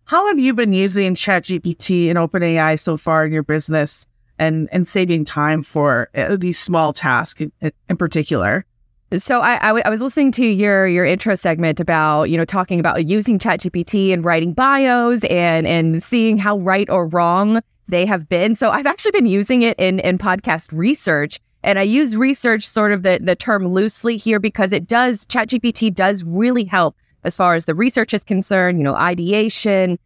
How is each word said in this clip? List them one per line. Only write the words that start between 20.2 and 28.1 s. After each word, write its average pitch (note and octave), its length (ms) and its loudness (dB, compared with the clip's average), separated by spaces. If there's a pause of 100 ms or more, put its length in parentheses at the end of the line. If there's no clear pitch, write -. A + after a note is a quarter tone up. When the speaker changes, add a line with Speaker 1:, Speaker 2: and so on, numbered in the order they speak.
Speaker 2:
research. D#3+ 680 -2 (240)
And G3 160 2
I G3 40 2
use A#3 300 2
research A#3 540 0
sort G#3 240 0
of G3 120 -2
the, F#3 180 2
the F3 160 0
term G3 320 -2
loosely G#3+ 480 -2
here G#3+ 200 0
because G3 360 -2
it E3+ 120 -2
does, A#3+ 420 0
Chat A3+ 200 -2
G B3 120 -2
P A#3 120 -2
T A3 180 0
does F#3+ 360 0
really G#3+ 400 0
help F3 320 0 (280)
as E3+ 120 -6
far F3 180 4
as E3 80 -2
the D#3+ 120 -2
research A3+ 380 0